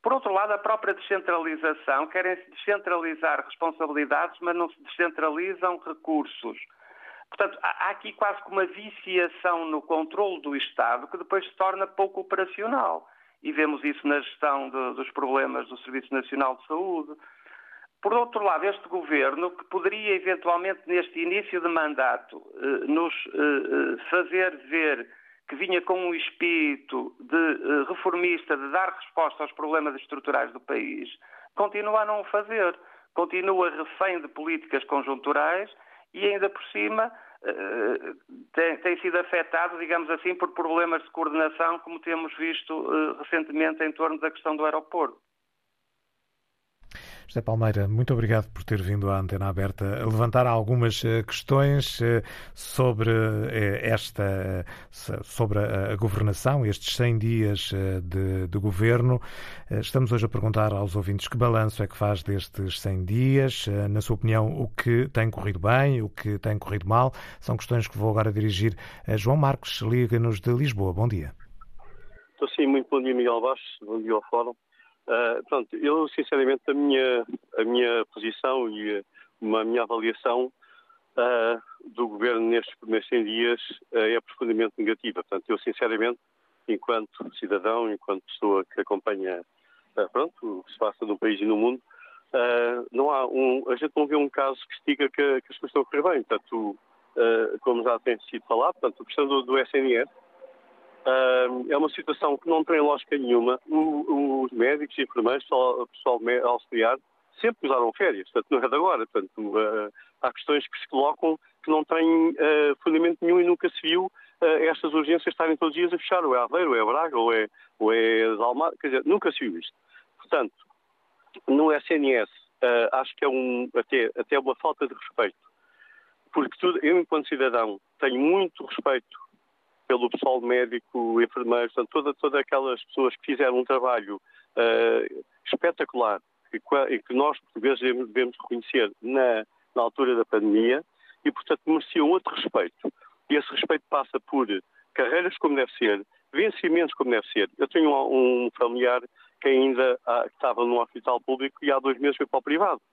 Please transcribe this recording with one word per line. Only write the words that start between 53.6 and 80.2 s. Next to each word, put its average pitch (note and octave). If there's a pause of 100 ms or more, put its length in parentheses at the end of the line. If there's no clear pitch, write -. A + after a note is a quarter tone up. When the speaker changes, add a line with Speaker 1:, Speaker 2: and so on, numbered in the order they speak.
Speaker 2:
esta, A2+
eh, F#2+ (280)
se-, -
sobre G#2
a, G2+
a -
governação, G#2+
estes -
cem A#2+
dias, G#2+
eh, F#2+
de, F#2+
de F#2+
governo. A#2 (520)
Eh, -
estamos B2
hoje A2+
a -
perguntar G#2+
aos G2+
ouvintes G2
que -
balanço A2+
é G2+
que -
faz G#2
destes F#2+
cem F#2
dias. C3
Eh, G2+
na G#2
sua A2
opinião, A2
o C3
que B2
tem A2
corrido G#2
bem, B2+
o G#2
que G#2
tem G#2
corrido G2
mal? B2 (300)
São A#2
questões A#2
que -
vou G#2+
agora G#2+
dirigir G#2 (320)
a G#2+
João A2+
Marcos, C#3
liga-nos A#2
de A#2+
Lisboa. A2+
Bom G#2
dia. E2+ (1000)
Speaker 3:
Estou C#3
sim, D3
muito C3+
bom C3+
dia, C3
Miguel A#2+
Bastos, -
bom A2
dia A2
ao G#2+
Fórum. A#2 (540)
Ah, A#2+
pronto, C3
eu, D3+
sinceramente, C3+
a C#3+
minha, C3 (360)
a A2
minha A#2
posição A#2+
e G#2+
a, G2 (360)
uma, A2
a -
minha A#2
avaliação, A#2 (640)